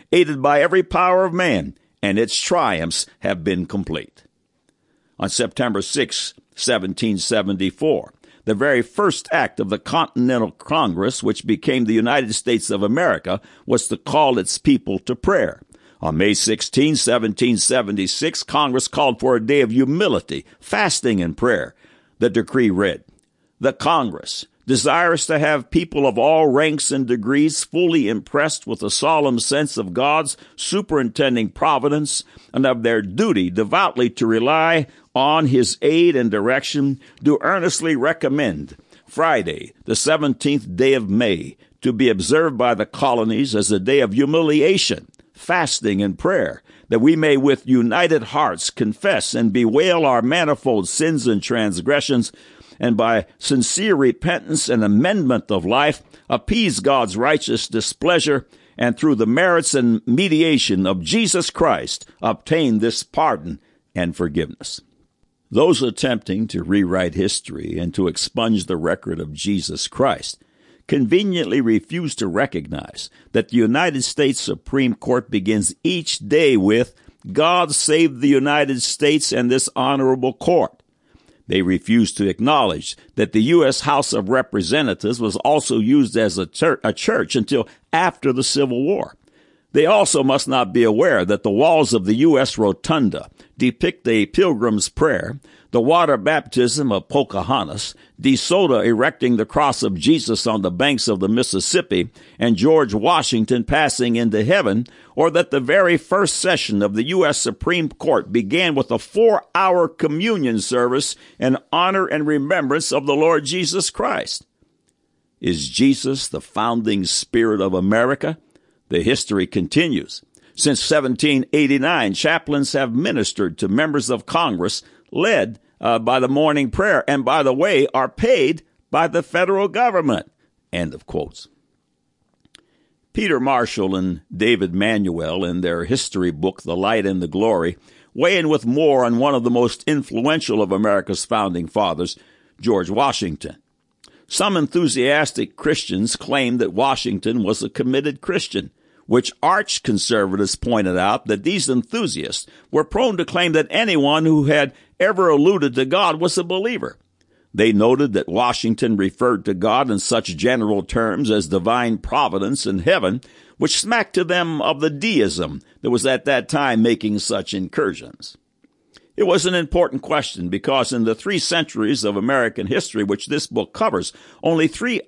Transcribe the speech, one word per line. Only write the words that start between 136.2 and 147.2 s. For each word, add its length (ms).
book, 320
The 140
Light 300
and 160
the 60
Glory, 480
weigh 240
in 100
with 180
more 380
on 140
one 160
of 100
the 60
most 360
influential 760
of 100
America's 540
founding 420
fathers, 480
George 320
Washington. 640
Some 300
enthusiastic 1000
Christians 600
claim 400
that 160
Washington 680